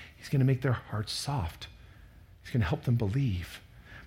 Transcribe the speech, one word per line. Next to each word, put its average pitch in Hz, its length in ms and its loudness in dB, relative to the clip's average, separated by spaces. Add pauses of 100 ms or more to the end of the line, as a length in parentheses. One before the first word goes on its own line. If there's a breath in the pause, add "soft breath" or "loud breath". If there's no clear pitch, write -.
(160 loud breath)
He's - 140 -16
gonna 135 140 4
make 131 180 4
their 131 120 2
hearts - 380 -4
soft. - 580 -4 (760 soft breath)
He's - 80 -16
gonna 120 140 4
help - 180 0
them 117 140 4
believe. 107 640 0 (460 soft breath)